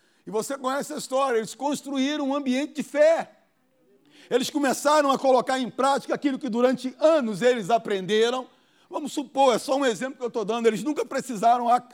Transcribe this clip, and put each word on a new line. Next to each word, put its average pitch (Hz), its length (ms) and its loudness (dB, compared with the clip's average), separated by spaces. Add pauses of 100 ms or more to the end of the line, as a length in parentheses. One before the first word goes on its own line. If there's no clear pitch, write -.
(260)
E 180 60 -12
você 220 260 -4
conhece 269 360 -4
a 294 40 -8
história, 262 400 -2
eles 220 180 -4
construíram 277 720 -2
um 269 60 -2
ambiente 285 400 -2
de 277 80 -6
fé. 294 480 2 (1000)
Eles 247 200 0
começaram 285 640 2
a 254 60 2
colocar 262 400 2
em 247 120 -4
prática 269 440 0
aquilo 269 240 -2
que 285 120 -8
durante 247 500 0
anos 269 420 2
eles 240 280 2
aprenderam. 226 760 0 (420)
Vamos 320 220 -8
supor, 269 440 2
é - 20 0
só 262 180 -2
um 277 100 0
exemplo 254 340 -4
que 247 60 -8
eu 226 40 -4
tô 220 160 -4
dando, 226 220 0
eles 214 160 0
nunca 302 220 -4
precisaram 240 640 0
a-, 240 160 4 (100)